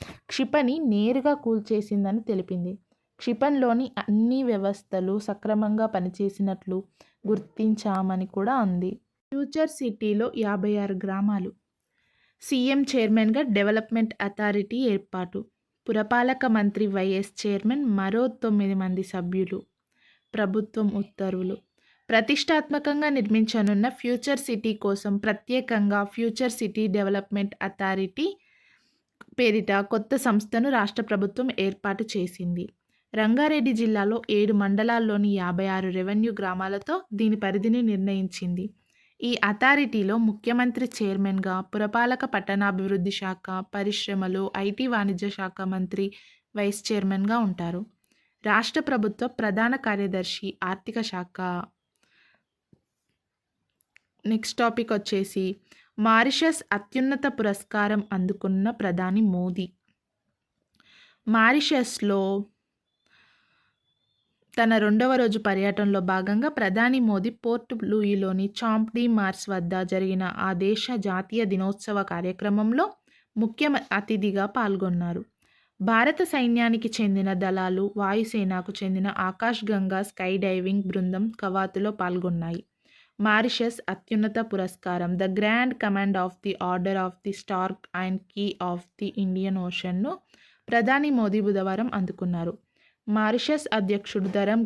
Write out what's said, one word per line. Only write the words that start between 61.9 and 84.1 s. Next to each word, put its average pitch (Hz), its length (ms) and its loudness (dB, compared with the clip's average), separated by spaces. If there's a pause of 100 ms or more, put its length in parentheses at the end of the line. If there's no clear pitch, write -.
తన 226 140 6
రెండవ 220 380 4
రోజు 226 240 4
పర్యటనలో 196 600 2
భాగంగా 190 500 0
ప్రధాని 240 500 2
మోదీ 208 300 2
పోర్ట్ 233 540 -6
లూయిలోని 196 640 0 (140)
చాంప్ 220 320 0
డి 240 120 0
మార్స్ 202 420 0
వద్ద 185 320 -2
జరిగిన 185 420 0
ఆ 185 300 -2
దేశ 196 420 0
జాతీయ 196 500 -2
దినోత్సవ 196 580 -2
కార్యక్రమంలో 208 880 0 (460)
ముఖ్య 226 320 0 (220)
అతిథిగా 202 540 0
పాల్గొన్నారు. 185 800 -2 (560)
భారత 226 420 4
సైన్యానికి 233 680 0 (100)
చెందిన 196 320 2
దళాలు, 185 640 -2
వాయుసేనకు 202 760 -2 (100)
చెందిన 190 240 0
ఆకాశ్ 214 640 -2
గంగా 190 300 0
స్కై 190 360 -4
డైవింగ్ 190 460 0
బృందం 190 460 -2
కవాతులో 190 640 -2
పాల్గొన్నాయి. 180 720 -4 (580)
మారిషస్ 226 680 2
అత్యున్నత 214 500 0